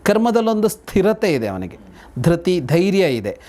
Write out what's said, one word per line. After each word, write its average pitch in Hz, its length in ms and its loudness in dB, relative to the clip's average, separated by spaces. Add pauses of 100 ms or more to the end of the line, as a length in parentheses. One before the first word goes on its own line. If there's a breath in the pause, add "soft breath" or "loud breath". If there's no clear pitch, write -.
ಕರ್ಮದಲ್ಲೊಂದು 220 680 2
ಸ್ಥಿರತೆ 202 680 0
ಇದೆ 113 140 -2
ಅವನಿಗೆ, 92 300 -8 (400 loud breath)
ಧೃತಿ, 170 420 0
ಧೈರ್ಯ 170 560 0
ಇದೆ. 101 220 -6 (100)